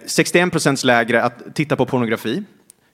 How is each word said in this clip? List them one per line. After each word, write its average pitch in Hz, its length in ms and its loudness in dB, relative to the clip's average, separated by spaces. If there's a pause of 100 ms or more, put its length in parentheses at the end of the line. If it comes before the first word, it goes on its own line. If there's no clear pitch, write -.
sextioen 175 440 2
procent 143 340 0
lägre 120 380 4
att - 320 -6
titta 143 220 -2
på 127 100 0
pornografi. 120 580 -2 (500)